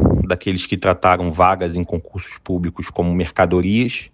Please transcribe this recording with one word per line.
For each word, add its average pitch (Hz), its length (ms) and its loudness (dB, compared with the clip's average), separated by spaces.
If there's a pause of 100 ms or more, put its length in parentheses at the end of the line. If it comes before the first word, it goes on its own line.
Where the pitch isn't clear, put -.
(280)
daqueles 92 380 -2
que - 100 -4
trataram 90 560 2
vagas 90 440 2
em 90 80 -2
concursos - 560 -8
públicos 90 500 -4
como 87 240 0
mercadorias, 90 1000 0